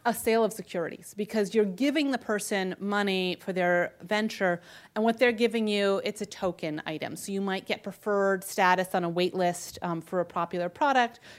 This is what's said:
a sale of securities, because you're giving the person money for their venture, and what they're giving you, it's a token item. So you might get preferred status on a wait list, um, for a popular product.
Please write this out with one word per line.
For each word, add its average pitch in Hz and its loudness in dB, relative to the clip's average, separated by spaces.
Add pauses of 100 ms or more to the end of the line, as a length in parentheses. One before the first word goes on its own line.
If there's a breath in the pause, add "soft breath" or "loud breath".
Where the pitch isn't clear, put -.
a 240 2
sale 226 2
of 214 0
securities, - -8
because 208 -2
you're 214 6
giving 269 0
the 254 0
person 196 -2
money 196 0
for 190 -6
their 175 2
venture, 196 0 (340 loud breath)
and 214 -2
what 226 2
they're 247 4
giving 220 0
you, 202 2
it's 202 -6
a 202 -6
token 175 -6
item. 156 -6
So - -10
you 196 -2
might 190 -2
get - -4
preferred 196 0
status 185 2
on 180 2
a 170 0
wait 180 0
list, 175 -2
um, 165 -4
for 180 -2
a 170 -2
popular 175 -4
product. 254 2 (180 loud breath)